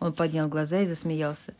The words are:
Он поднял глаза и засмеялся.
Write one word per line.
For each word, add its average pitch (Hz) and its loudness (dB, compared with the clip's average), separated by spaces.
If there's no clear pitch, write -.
Он 170 2
поднял 156 2
глаза 156 0
и 196 4
засмеялся. 156 -2